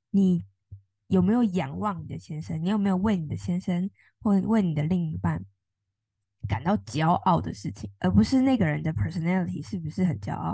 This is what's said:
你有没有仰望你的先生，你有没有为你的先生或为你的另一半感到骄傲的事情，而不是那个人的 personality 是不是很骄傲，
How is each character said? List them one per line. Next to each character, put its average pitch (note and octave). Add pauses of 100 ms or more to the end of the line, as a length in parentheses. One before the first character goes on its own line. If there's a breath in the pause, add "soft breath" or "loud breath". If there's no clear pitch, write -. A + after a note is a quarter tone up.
你 F#3 (640)
有 F#3
没 F3+
有 A#3+
仰 F3
望 G3
你 D3+
的 D#3+
先 D3+
生， D#3+
你 E3+
有 G#3+
没 G3+
有 F#3
为 G3+
你 D#3+
的 G#2
先 F3
生 F3+ (300 soft breath)
或 G#3+ (100)
为 G#3+
你 E3+
的 D3
另 E3+
一 E3
半 D#3+ (1040)
感 A#2
到 F#3
骄 D#3+
傲 F3
的 -
事 -
情， - (100)
而 F#3
不 G3
是 B3+
那 C4
个 G3
人 D3+
的 D#3
personality F3
是 G3
不 D#3+
是 F#3
很 D#3
骄 D3+
傲， D#3